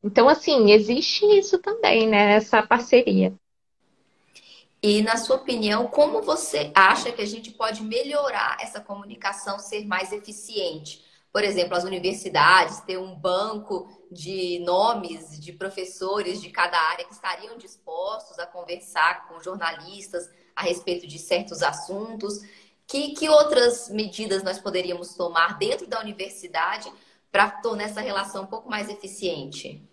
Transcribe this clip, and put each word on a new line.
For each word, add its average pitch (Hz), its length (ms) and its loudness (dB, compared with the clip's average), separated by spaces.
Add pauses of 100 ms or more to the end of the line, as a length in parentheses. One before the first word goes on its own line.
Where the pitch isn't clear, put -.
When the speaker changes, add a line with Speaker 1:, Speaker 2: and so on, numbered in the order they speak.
Speaker 1:
Então, 233 260 6
assim, 277 440 6
existe 233 520 4
isso 392 340 6
também, 359 500 2
né? 208 240 6
Essa 214 280 4
parceria. 233 720 4 (1500)
Speaker 2:
E, 208 200 4
na 226 140 2
sua 262 200 0
opinião, 226 500 0
como 262 360 2
você - 520 -4
acha 196 380 6
que 220 100 -8
a 208 40 -4
gente 220 260 -12
pode 220 300 -4
melhorar 262 800 -4
essa 220 200 -12
comunicação, 202 800 -10
ser 208 240 -10
mais 190 280 -6
eficiente? 202 920 -10 (280)
Por 208 120 0
exemplo, 180 320 -2
as 175 80 -2
universidades, 180 960 2
ter 185 160 -10
um 185 180 -10
banco 202 760 -4 (220)
de 175 500 -6
nomes 180 760 -2
de 170 140 -18
professores 190 880 -6
de 170 100 -16
cada 175 260 -2
área 170 280 0
que - 80 -18
estariam 202 460 -10
dispostos 190 800 -12
a 170 80 -10
conversar 175 840 -4
com 165 120 -20
jornalistas 175 880 -8 (260)
a 160 80 -8
respeito 175 440 -4
de 147 120 -16
certos 175 440 -4
assuntos. 208 800 -6 (480)
Que, 294 220 -4
que 311 180 -4
outras 285 640 4
medidas 208 520 -4
nós 190 160 -4
poderíamos 175 560 -6
tomar 170 440 0
dentro 226 280 -4
da 220 140 -6
universidade 196 920 -8 (400)
pra 208 200 4
tornar 208 340 -6
essa 208 160 -8
relação 196 440 -6
um - 20 -14
pouco 220 240 -12
mais 208 180 -4
eficiente? 170 1040 -10